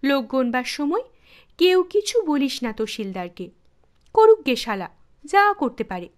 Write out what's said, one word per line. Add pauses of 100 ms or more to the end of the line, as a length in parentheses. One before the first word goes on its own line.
লোক
গোনবার
সময় (540)
কেউ
কিছু
বলিস
না
তহসিলদারকে, (640)
করুক
গে
শালা, (360)
যা
করতে
পারে।